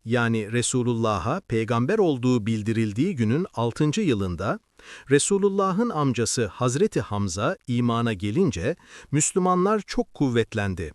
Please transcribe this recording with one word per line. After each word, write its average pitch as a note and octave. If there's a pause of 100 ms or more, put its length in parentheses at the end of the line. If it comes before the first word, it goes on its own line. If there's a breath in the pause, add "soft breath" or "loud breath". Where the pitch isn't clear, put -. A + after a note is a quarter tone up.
yani A2+
Resulullah'a A#2
peygamber A#2+
olduğu B2+
bildirildiği A2+
günün A#2+
altıncı C#3+
yılında G2+ (500 loud breath)
Resulullah'ın G3
amcası C3
Hazreti C3
Hamza G2+ (100)
imana A#2+
gelince G#2+ (360 loud breath)
Müslümanlar F3+
çok -
kuvvetlendi, G#2